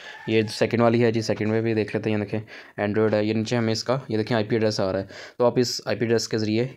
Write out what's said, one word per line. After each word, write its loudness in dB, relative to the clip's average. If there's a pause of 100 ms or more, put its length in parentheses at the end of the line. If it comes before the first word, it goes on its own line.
(300)
ये 2
सेकंड 0
वाली 6
है 4
जी, 0
सेकंड -2
में 2
भी 0
देख 0
लेते -2
हैं। 0
ये -2
देखें, -6
Android 2
है, 2
ये 0
नीचे 0
हमें 2
इसका, -2 (120)
ये 0
देखें, 0
आईपी 0
एड्रेस 0
आ 0
रहा -2
है। -10 (320)
तो 4
आप 4
इस 0
आईपी -2
एड्रेस 2
के -4
ज़रिए 0 (140)